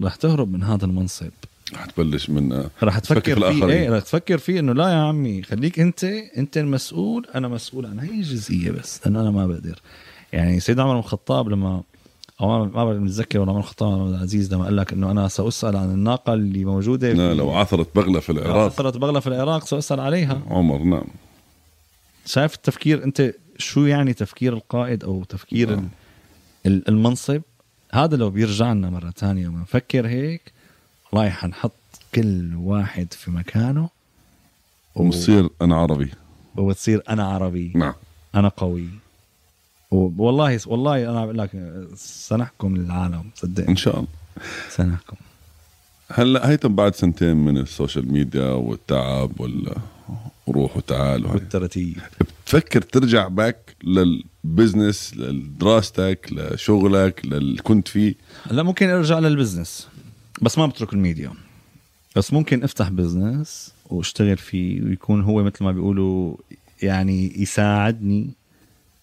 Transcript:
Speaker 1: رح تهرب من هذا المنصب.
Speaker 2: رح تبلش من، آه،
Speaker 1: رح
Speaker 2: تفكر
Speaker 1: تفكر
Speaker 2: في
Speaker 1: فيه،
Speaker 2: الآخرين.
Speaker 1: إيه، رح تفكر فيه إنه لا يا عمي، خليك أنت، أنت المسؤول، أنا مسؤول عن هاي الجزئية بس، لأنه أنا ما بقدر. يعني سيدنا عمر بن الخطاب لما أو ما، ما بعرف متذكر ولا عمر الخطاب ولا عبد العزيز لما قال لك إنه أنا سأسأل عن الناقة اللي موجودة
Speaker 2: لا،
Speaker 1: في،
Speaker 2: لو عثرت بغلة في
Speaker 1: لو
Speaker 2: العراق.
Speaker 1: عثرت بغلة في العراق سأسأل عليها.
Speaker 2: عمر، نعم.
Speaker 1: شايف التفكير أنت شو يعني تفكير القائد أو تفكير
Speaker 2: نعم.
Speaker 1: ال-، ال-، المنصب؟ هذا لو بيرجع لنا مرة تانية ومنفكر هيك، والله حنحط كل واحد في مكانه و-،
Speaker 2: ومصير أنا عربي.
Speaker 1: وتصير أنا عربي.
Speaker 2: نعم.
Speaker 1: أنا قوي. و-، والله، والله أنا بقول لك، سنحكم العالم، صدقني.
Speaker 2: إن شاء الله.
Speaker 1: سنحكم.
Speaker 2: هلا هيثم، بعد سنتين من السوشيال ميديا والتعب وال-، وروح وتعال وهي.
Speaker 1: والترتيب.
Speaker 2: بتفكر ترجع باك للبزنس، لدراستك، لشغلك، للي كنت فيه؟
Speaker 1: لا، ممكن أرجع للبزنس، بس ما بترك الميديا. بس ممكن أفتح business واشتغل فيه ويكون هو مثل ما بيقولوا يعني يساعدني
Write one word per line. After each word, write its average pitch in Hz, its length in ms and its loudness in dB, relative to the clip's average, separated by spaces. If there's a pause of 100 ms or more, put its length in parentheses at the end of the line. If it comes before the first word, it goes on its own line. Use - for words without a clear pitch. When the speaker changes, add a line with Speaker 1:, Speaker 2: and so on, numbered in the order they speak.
Speaker 1:
رح 95 140 -2
تهرب 143 360 0
من 92 120 -4
هذا 101 220 0
المنصب. 92 460 -4 (420)
Speaker 2:
رح - 120 -14
تبلش 76 440 -2
من، 71 240 0
آه، 69 160 -4 (140)
Speaker 1:
رح 104 160 2
Speaker 2:
تفكر 117 200 2
Speaker 1:
تفكر 139 160 0
Speaker 2:
في 104 60 4
Speaker 1:
فيه، - 80 4
Speaker 2:
الآخرين. 147 280 4
Speaker 1:
إيه، - 120 2
رح 110 140 2
تفكر 170 340 -2
فيه 180 220 -2
إنه 135 140 2
لا 165 160 2
يا 170 80 4
عمي، 147 460 0
خليك 147 360 -2
أنت، 170 240 2 (340)
أنت 143 200 -4
المسؤول، 165 800 -2
أنا 131 120 -4
مسؤول 120 380 -10
عن 104 140 -10
هاي 151 100 -8
الجزئية 117 600 -4
بس، - 340 -10
لأنه 107 160 2
أنا 107 100 0
ما 98 160 0
بقدر. 82 320 -8 (540)
يعني 87 260 2
سيدنا 123 240 2
عمر 135 100 2
بن 120 60 0
الخطاب 117 500 -2
لما 95 340 -2 (580)
أو 98 60 2
ما، 110 180 2
ما 113 200 -2
بعرف 107 140 0
متذكر 101 400 -2
ولا 95 120 2
عمر 101 80 0
الخطاب 104 340 -2
ولا 95 100 0
عبد 92 100 -2
العزيز 95 400 -2
لما 92 100 0
قال 101 140 0
لك 98 160 -2
إنه 95 180 0
أنا 101 160 2
سأسأل 104 500 -2
عن 95 140 0
الناقة 113 420 0
اللي 98 320 0
موجودة 117 480 0
Speaker 2:
لا، 87 160 4
Speaker 1:
في، 82 40 2
Speaker 2:
لو 71 180 2
عثرت 87 440 2
بغلة 92 240 4
في 85 140 -2
Speaker 1:
لو 76 80 -2
Speaker 2:
العراق. 104 240 4
Speaker 1:
عثرت 127 320 -2
بغلة 139 220 0
في 131 80 -4
العراق 139 380 -2
سأسأل 143 340 -2
عليها. 143 500 0
Speaker 2:
عمر، 82 280 4
نعم. 82 260 2 (1200)
Speaker 1:
شايف 147 300 -2
التفكير - 480 0
أنت 135 300 0 (240)
شو - 240 0
يعني 143 320 4
تفكير 120 400 -4
القائد 120 500 -4
أو 92 200 -4
تفكير 107 520 -2
Speaker 2:
نعم. 95 140 -4 (760)
Speaker 1:
ال-، 98 60 4
ال-، 95 180 2
المنصب؟ 123 520 2 (500)
هذا 151 240 2
لو 113 140 2
بيرجع 107 440 2
لنا 95 160 0
مرة 87 200 -6
تانية 95 380 -2
ومنفكر 113 600 -2
هيك، 139 460 -6 (580)
والله 104 180 2
حنحط 90 420 -4 (440)
كل 92 400 0
واحد 92 580 -2
في - 180 -10
مكانه 117 520 -2 (1120)
و-، 87 60 0
Speaker 2:
ومصير 87 480 4 (120)
أنا 85 140 6
عربي. 76 340 2 (460)
Speaker 1:
وتصير 98 540 0
أنا 110 140 -2
عربي. 90 520 -4
Speaker 2:
نعم. 76 180 0 (420)
Speaker 1:
أنا 101 120 6
قوي. 87 420 -4 (1000)
و-، 95 260 4
والله، 123 480 2
والله 127 440 -2
أنا 117 160 -2
بقول 113 120 -6
لك، 101 140 -4 (440)
سنحكم 110 800 -4
العالم، 87 480 -2 (120)
صدقني. 92 320 -4
Speaker 2:
إن 92 80 4
شاء - 200 2
الله. - 120 -4 (640)
Speaker 1:
سنحكم. 87 460 -2 (960)
Speaker 2:
هلا 127 380 4
هيثم، 135 260 4
بعد 101 200 4
سنتين 85 420 4
من 73 200 4
السوشيال 67 540 -4
ميديا 69 380 0
والتعب 64 920 -2
وال-، - 380 -6 (720)
وروح 67 300 0
وتعال 67 480 -2
وهي. 85 80 -2
Speaker 1:
والترتيب. 90 640 -4 (480)
Speaker 2:
بتفكر 139 360 2
ترجع 117 460 2
باك 107 560 -2
للبزنس، 92 1300 2
لدراستك، 90 1120 0
لشغلك، 95 920 2
للي 69 360 -2
كنت 107 260 2
فيه؟ 104 280 0 (360)
Speaker 1:
لا، 139 120 0
ممكن 185 260 2
أرجع 165 300 2
للبزنس، 131 680 0 (540)
بس 117 160 2
ما 160 80 4
بترك 120 280 -4
الميديا. 82 400 -2 (800)
بس - 180 0
ممكن 143 300 2
أفتح 98 260 -2
business 95 840 -2 (160)
واشتغل 95 480 0
فيه 92 440 -4
ويكون 104 400 0
هو 107 220 2
مثل 101 200 -2
ما 95 80 2
بيقولوا 92 640 0 (460)
يعني 95 600 0
يساعدني 104 880 0 (720)